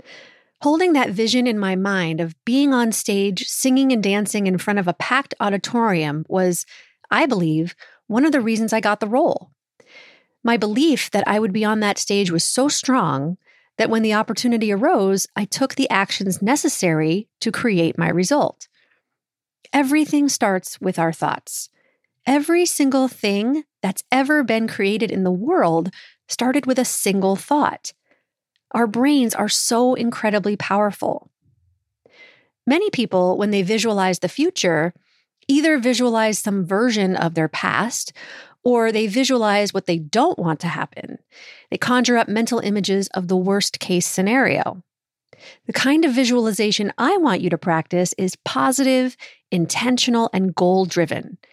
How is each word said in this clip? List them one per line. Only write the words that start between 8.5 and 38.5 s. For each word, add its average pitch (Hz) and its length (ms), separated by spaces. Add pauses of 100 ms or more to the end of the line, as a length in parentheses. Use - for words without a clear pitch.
I 220 80
got 208 180
the 220 80
role. 254 440 (920)
My 233 140
belief 226 540
that 196 160
I 208 120
would 214 140
be 214 120
on 214 140
that 202 180
stage 202 320
was 165 140
so 262 240
strong 180 720 (400)
that 220 120
when 226 140
the 220 100
opportunity 220 580
arose, 202 640
I 202 120
took - 300
the - 140
actions 190 520
necessary 190 880 (100)
to 220 140
create 175 440
my 165 120
result. 180 580 (1040)
Everything 285 560
starts 196 540
with 185 180
our 165 140
thoughts. - 560 (580)
Every 330 400
single 269 400
thing 233 560 (180)
that's 190 300
ever 269 320
been 226 240
created 208 420
in 190 140
the 180 80
world 185 580 (380)
started 254 400
with 254 100
a 254 80
single 196 500
thought. - 580 (800)
Our 233 120
brains 240 480
are 208 160
so 247 460
incredibly 208 600
powerful. - 760 (1400)
Many 370 240
people, 185 480
when 208 100
they 202 140
visualize 196 560
the 180 100
future, 175 640 (540)
either 302 320
visualize 226 580
some 202 260
version 196 520
of 170 180
their 160 160
past - 640 (500)